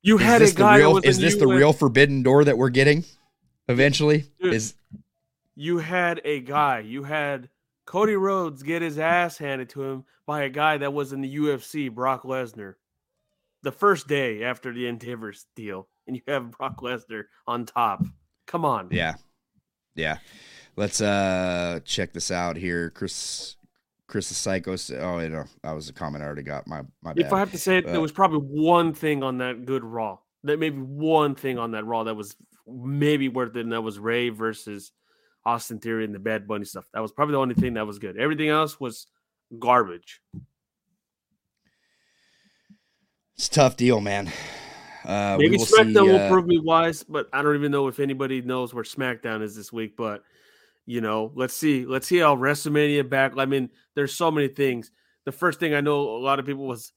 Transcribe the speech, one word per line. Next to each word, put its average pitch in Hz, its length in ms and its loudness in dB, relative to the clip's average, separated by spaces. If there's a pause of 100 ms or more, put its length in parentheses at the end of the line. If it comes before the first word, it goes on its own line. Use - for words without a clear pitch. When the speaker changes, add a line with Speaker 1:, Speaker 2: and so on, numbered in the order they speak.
Speaker 1:
You 214 160 6
Speaker 2:
Is 185 80 6
Speaker 1:
had 233 160 8
Speaker 2:
this 208 120 10
Speaker 1:
a - 20 -2
Speaker 2:
the 160 40 -4
Speaker 1:
guy 202 200 10
that - 60 10
Speaker 2:
real, 156 100 8
Speaker 1:
was 190 100 4
Speaker 2:
is 131 140 6
Speaker 1:
in - 60 2
Speaker 2:
this 170 100 6
the 208 60 2
Speaker 1:
U 135 100 6
F 127 60 4
C - 20 6
Speaker 2:
real 147 160 8
forbidden 139 480 4
door 131 220 6
that 139 120 4
we're 127 140 2
getting 143 340 4 (640)
eventually? 143 560 4 (160)
Speaker 1:
Dude, 185 140 2
Speaker 2:
Is 107 180 -4 (840)
Speaker 1:
you 160 200 -4
had 170 480 -2
a 147 160 -2
guy. 139 380 0
You 113 240 -10
had 143 480 -6 (340)
Cody 208 320 0
Rhodes 185 480 -2
get 165 180 -2
his 151 160 -6
ass 170 400 0
handed 135 300 -6
to 139 160 -10
him 135 200 -8 (220)
by 147 160 -4
a 139 60 -4
guy 147 300 0
that 139 140 -4
was 139 200 -6
in 139 80 -8
the 135 80 -6
U 147 240 0
F 131 100 -4
C, 147 260 -8
Brock 127 360 -2
Lesnar, 117 500 -8 (880)
the 139 80 -6
first 190 380 0
day 127 340 -2
after 123 300 -6
the 123 160 -6
Endeavor 117 440 -10 (220)
deal, 101 320 -12 (200)
and 127 100 -10
you 117 100 -12
have 131 240 -6
Brock 123 300 -10
Lesnar 117 440 -10 (220)
on 120 180 -4
top. 113 380 -2 (440)
Come 170 180 -6
on. 110 260 -2
Speaker 2:
Yeah. 82 240 -2 (800)
Yeah. 78 240 -4 (580)
Let's, 101 240 -4
uh, 92 840 0
check - 280 -6
this - 180 -8
out 87 260 -4
here. 85 340 -4
Chris, - 680 -10 (520)
Chris 104 200 -6
the 95 60 -12
Psycho 92 400 -4
s-, - 160 -10
oh, 85 300 -6
you 82 100 -6
know, 78 140 -8 (180)
that 78 100 -10
was 76 160 -12
a 67 40 -18
comment 73 300 -10
I 73 40 -10
already 73 160 -10
got. 71 240 -10
My, 76 160 -12 (200)
my 82 100 -10
Speaker 1:
If 165 180 -2
Speaker 2:
bad. - 20 2
Speaker 1:
I 190 60 0
have 196 140 -2
to 175 60 -10
say 185 200 0
it, 170 80 -2
there - 100 -4
Speaker 2:
Uh, 160 40 0
Speaker 1:
was 156 120 -4
probably 165 280 2
one 160 520 2
thing 147 300 -2
on 131 160 -4
that 127 260 -6
good 127 200 -4
Raw. 110 340 -8 (260)
That 151 140 0
maybe 151 220 -2
one 147 540 0
thing 135 220 -6
on 117 140 -6
that 107 160 -8
Raw 113 180 -2
that 113 100 -6
was 104 220 -12 (300)
maybe 135 600 0
worth 120 280 -4
it, 120 40 -4
and 113 120 -6
that 117 100 -4
was 107 160 -8
Rey 120 300 -2
versus 107 640 -10 (540)
Austin 117 320 -4
Theory 113 260 -4
and 104 100 -8
the 98 40 -14
Bad 104 280 -4
Bunny 104 200 -6
stuff. - 260 -16
That 110 80 -8
was 107 120 -8
probably 147 200 -2
the 143 60 0
only 127 160 -2
thing 123 200 0
that 107 120 -4
was 101 120 -12
good. 98 200 -12
Everything 151 320 0
else 151 280 0
was 120 280 -10 (520)
garbage. 113 600 0 (3250)
Speaker 2:
It's - 100 -6
a - 40 -4
tough 135 260 4
deal, 123 240 4
man. 104 300 -4 (720)
Uh, 98 340 0
we 147 60 6
Speaker 1:
Maybe 190 140 4
Speaker 2:
will 226 80 -2
Speaker 1:
SmackDown 220 280 6
Speaker 2:
see, 208 60 10
Speaker 1:
will 190 160 8
Speaker 2:
uh, 196 120 2
Speaker 1:
prove 185 180 2
me 170 120 2
wise, 165 460 2
but 151 280 -6
I 139 100 -2
don't 147 120 2
even 147 160 -2
know 139 160 0
if 131 140 -6
anybody 135 420 -4
knows 123 320 -4
where 120 80 -8
SmackDown 117 580 -6
is 107 140 -8
this 107 180 -18
week. 110 240 -8
But, 107 280 -8 (600)
you 120 160 -6
know, 110 360 -2
let's 127 180 -4
see. 139 320 0
Let's 131 220 -4
see 180 100 2
how 151 160 6
WrestleMania 147 760 0
back. 135 280 0
I 135 100 0
mean, 135 240 -2 (240)
there's 143 180 -2
so 165 200 0
many 147 160 0
things. 131 420 -4 (340)
The 139 60 -8
first 170 300 -2
thing 156 140 0
I 143 60 2
know, 143 200 0
a 113 180 -6
lot 135 220 0
of 131 60 -8
people 139 200 -8
was 120 300 -10